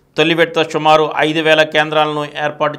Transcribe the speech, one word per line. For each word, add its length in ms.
తొలి 180
విడత 360
సుమారు 460
ఐదు 240
వేల 220
కేంద్రాలను 640
ఏర్పాటు 540